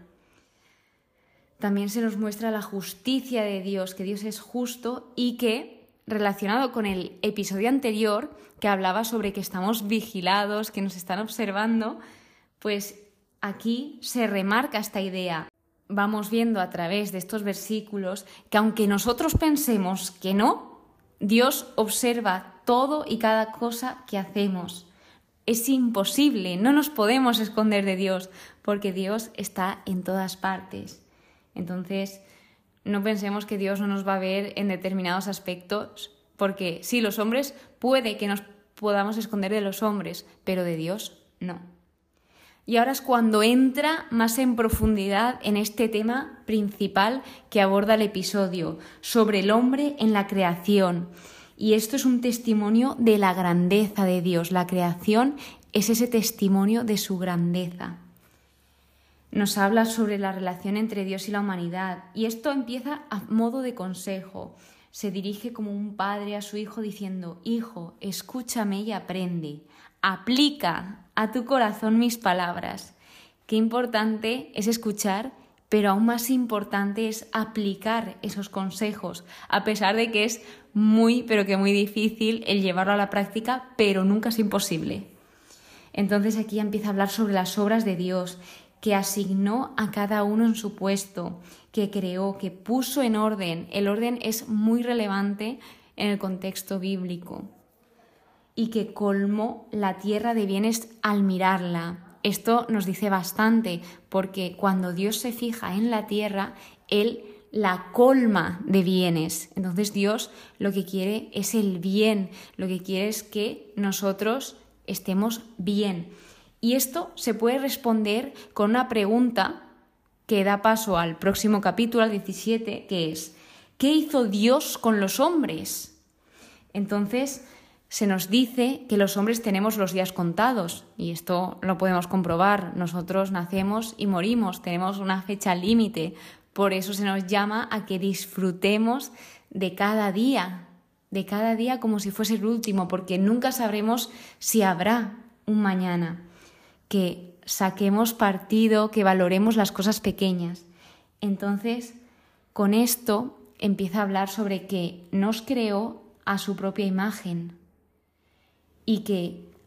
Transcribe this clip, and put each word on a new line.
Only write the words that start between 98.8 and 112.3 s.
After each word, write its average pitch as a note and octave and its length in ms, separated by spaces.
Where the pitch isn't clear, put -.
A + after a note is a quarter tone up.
colmó G3+ 800
la G3 240
tierra G#3+ 360
de A3 120
bienes G#3+ 440
al G#3 220
mirarla. F3+ 1000
Esto A#3 460
nos G#3 160
dice G3 240
bastante, G3 720
porque F#3+ 500
cuando F#3 360
Dios G3+ 240
se A#3+ 160
fija A3+ 420
en A3+ 160
la G#3+ 160
tierra, G#3 480
Él G#3 380
la F#3 400
colma A3 720
de G3 180
bienes. F3 760
Entonces G3 340
Dios G#3 400
lo G3 140
que F#3+ 140
quiere G3 480
es G3+ 200
el G3+ 260
bien, G3 500